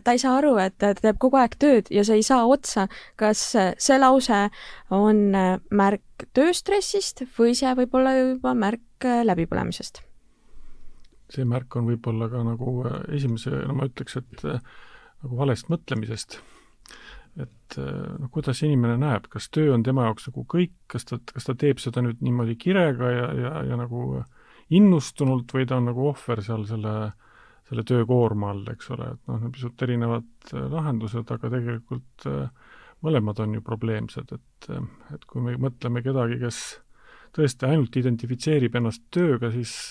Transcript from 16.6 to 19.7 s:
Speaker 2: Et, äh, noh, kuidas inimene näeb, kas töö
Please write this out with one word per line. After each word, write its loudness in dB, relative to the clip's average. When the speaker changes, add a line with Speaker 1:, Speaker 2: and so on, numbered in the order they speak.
Speaker 2:
Et, -16
äh, -8
noh, -8
kuidas -4
inimene 2
näeb, 0
kas -10
töö 2